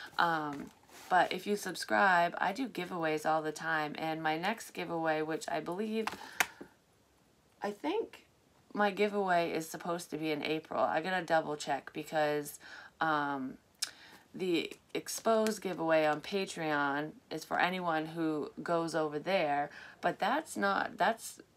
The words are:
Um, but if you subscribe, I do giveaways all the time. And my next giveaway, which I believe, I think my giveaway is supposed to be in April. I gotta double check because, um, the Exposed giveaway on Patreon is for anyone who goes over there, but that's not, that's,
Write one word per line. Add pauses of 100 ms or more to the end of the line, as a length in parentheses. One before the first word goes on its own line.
(180)
Um, (380)
but
if
you
subscribe,
I
do
giveaways
all
the
time.
And
my
next
giveaway,
which
I
believe, (1600)
I
think (480)
my
giveaway
is
supposed
to
be
in
April.
I
gotta
double
check
because, (420)
um, (760)
the (220)
Exposed
giveaway
on
Patreon (180)
is
for
anyone
who (120)
goes
over
there, (320)
but
that's
not,
that's, (160)